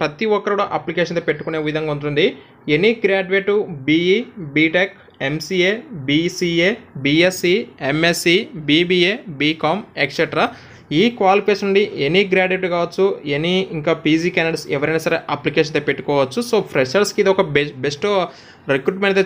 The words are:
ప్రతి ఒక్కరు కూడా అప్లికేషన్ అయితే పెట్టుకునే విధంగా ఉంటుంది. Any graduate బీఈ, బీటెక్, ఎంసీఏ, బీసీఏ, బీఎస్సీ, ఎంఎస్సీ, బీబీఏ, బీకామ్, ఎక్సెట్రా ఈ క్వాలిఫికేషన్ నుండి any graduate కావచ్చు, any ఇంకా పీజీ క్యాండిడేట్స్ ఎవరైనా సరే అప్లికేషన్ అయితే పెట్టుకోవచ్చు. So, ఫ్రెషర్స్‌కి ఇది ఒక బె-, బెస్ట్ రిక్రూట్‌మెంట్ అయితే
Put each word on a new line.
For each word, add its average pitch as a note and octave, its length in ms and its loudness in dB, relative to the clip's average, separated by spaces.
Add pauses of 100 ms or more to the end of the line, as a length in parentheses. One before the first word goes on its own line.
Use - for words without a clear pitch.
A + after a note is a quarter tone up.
ప్రతి D#3 260 -2 (100)
ఒక్కరు G3+ 200 -2
కూడా G3+ 100 -2 (120)
అప్లికేషన్ E3+ 380 0
అయితే E3 120 -2
పెట్టుకునే D#3 400 -4
విధంగా D#3 280 -2
ఉంటుంది. D3 300 0 (480)
Any G3+ 160 4 (120)
graduate G3 500 0 (340)
బీఈ, F3 300 4 (380)
బీటెక్, E3+ 380 2 (340)
ఎంసీఏ, F3 440 0 (360)
బీసీఏ, E3+ 600 0 (360)
బీఎస్సీ, F3 500 2 (360)
ఎంఎస్సీ, E3 460 2 (320)
బీబీఏ, F3 440 4 (280)
బీకామ్, D#3 420 0 (240)
ఎక్సెట్రా D#3 400 -2 (540)
ఈ - 20 4 (180)
క్వాలిఫికేషన్ G3+ 500 2
నుండి G3+ 140 0 (220)
any F3 160 4 (100)
graduate F#3 420 0
కావచ్చు, F3 300 -2 (320)
any E3 180 -2 (220)
ఇంకా D#3+ 180 -2 (120)
పీజీ D#3+ 320 2
క్యాండిడేట్స్ E3 280 -2 (120)
ఎవరైనా D#3 280 -2
సరే E3 120 0 (180)
అప్లికేషన్ D3+ 380 -2
అయితే D3+ 160 0
పెట్టుకోవచ్చు. C#3 500 -2 (100)
So, A3 80 2 (140)
ఫ్రెషర్స్‌కి F#3+ 520 0
ఇది G3 100 4
ఒక F#3+ 100 2 (140)
బె-, C#3+ 180 0 (100)
బెస్ట్ D3 220 -2 (680)
రిక్రూట్‌మెంట్ F#3+ 440 0
అయితే F#3+ 60 2